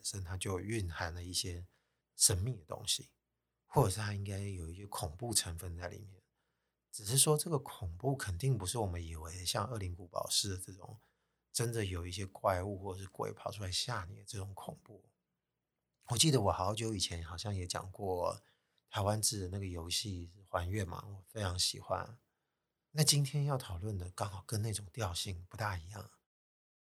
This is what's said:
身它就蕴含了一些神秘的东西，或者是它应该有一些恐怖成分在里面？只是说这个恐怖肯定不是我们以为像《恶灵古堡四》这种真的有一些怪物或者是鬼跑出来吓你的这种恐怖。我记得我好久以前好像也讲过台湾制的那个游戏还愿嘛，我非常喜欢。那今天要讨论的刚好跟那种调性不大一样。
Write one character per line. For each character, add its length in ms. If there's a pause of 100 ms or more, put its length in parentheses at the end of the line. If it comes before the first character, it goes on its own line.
身 220
它 120
就 220
蕴 340
含 220
了 80
一 100
些 320 (520)
神 200
秘 200
的 80
东 220
西， 240 (560)
或 180
者 60
是 80
它 140
应 120
该 120
有 320
一 60
些 100
恐 320
怖 160
成 240
分 200
在 100
里 240
面？ 100 (680)
只 160
是 100
说 220
这 100
个 80
恐 400
怖 200
肯 200
定 220
不 80
是 120
我 80
们 180
以 100
为 320
像 240
《恶 80
灵 160
古 140
堡 200
四》 320
这 120
种 260 (540)
真 200
的 120
有 200
一 60
些 160
怪 380
物 120
或 180
者 80
是 40
鬼 260
跑 200
出 100
来 80
吓 360
你 100
的 80
这 120
种 180
恐 280
怖。 260 (960)
我 120
记 140
得 80
我 120
好 220
久 220
以 20
前 240
好 140
像 180
也 100
讲 280
过 500 (480)
台 120
湾 200
制 200
的 60
那 120
个 60
游 220
戏 440 (160)
还 200
愿 200
嘛， 180
我 220
非 120
常 160
喜 220
欢。 400 (760)
那 120
今 180
天 220
要 140
讨 180
论 220
的 120
刚 180
好 180
跟 160
那 100
种 180
调 220
性 360
不 80
大 200
一 140
样。 200 (760)